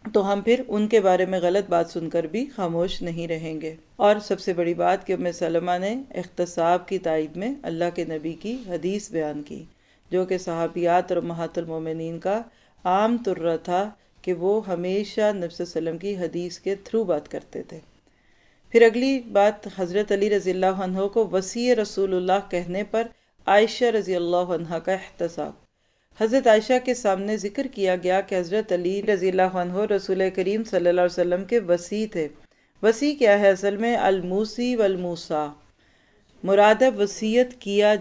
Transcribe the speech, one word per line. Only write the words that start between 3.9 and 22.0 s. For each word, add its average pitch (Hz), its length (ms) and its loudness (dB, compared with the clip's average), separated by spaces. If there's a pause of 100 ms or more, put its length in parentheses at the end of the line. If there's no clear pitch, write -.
और 208 220 4
सबसे 190 320 -4
बड़ी 170 220 0
बात 180 280 0
कि 185 100 -4
उम्मे 175 200 -2
सलमा 170 440 -2
ने 190 120 -4 (260)
इख्तिसाब 175 720 -2
की 196 120 -4
तायद 160 360 -2
में 233 280 -6
अल्लाह 170 260 -4
के 170 160 -6
नबी 160 300 -6
की 202 160 -8 (140)
हदीस 180 460 -6
बयान 151 300 -4
की, 147 160 -14 (520)
जो 180 160 0
कि 185 140 -2
सहाबियात 175 720 0
और 175 60 0
उम्महातुल 170 480 -6
मोमिनीन 160 540 -6
का 190 160 -2 (480)
आम 214 360 2
तुर्रा 165 440 -2
था 180 180 0 (420)
कि 185 100 -2
वो 175 180 0 (100)
हमेशा 196 720 -2
नबी 175 220 -6
सल्लल्लाहु - 40 -10
अलैहि 175 120 -6
वसल्लम 165 280 -4
की 196 180 -6
हदीस 175 440 -6
के 196 240 -2
through 226 220 -2
बात 151 220 -2
करते - 440 -12
थे। 160 80 -16 (920)
फिर 226 100 10
अगली 254 340 4 (140)
बात, 208 360 2 (100)
हज़रत 196 340 -2
अली 202 180 2
रज़ी 185 220 0
अल्लाह 185 320 0
अन्हो 190 260 -2
को 220 180 2
वसी 190 460 0
रसूलुल्लाह 190 760 0